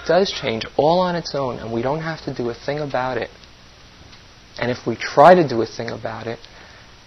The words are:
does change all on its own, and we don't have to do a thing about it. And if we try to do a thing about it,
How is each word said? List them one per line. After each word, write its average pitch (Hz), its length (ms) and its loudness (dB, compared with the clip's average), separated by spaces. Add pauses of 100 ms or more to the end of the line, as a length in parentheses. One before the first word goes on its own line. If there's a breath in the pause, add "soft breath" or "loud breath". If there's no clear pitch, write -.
does 180 260 2
change 113 320 -4 (120)
all 160 240 4
on 180 140 -2
its 165 200 -6
own, 131 240 -4
and 110 140 -10
we 117 100 -2
don't 139 180 -2
have 160 240 -8
to 139 100 -8
do 120 160 -4
a 117 40 -8
thing 143 240 -8
about 131 400 -4
it. 107 120 -6 (1300)
And 120 120 -2
if - 160 -8
we 117 100 -2
try 156 380 8
to 175 120 6
do 117 160 -2
a 113 40 0
thing 117 240 -10
about 113 360 -10
it, 113 140 -10 (640 loud breath)